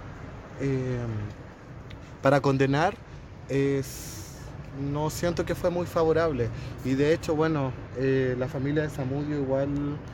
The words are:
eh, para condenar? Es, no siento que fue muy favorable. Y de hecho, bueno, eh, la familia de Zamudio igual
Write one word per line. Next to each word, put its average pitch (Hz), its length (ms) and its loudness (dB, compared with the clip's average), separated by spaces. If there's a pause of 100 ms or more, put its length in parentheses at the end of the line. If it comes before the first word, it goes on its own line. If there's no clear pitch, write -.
(600)
eh, 131 380 0 (1200)
para 135 180 6
condenar? 139 540 4 (540)
Es, 139 880 -2 (560)
no 151 180 0
siento 170 340 0
que 170 100 -2
fue 180 160 2
muy 175 160 0
favorable. 160 600 4 (360)
Y 127 100 2
de 143 200 6
hecho, 165 220 0
bueno, 151 360 2 (260)
eh, 131 400 4
la 127 100 0
familia 147 340 0
de 151 80 -2
Zamudio 147 480 -2
igual 143 580 0 (180)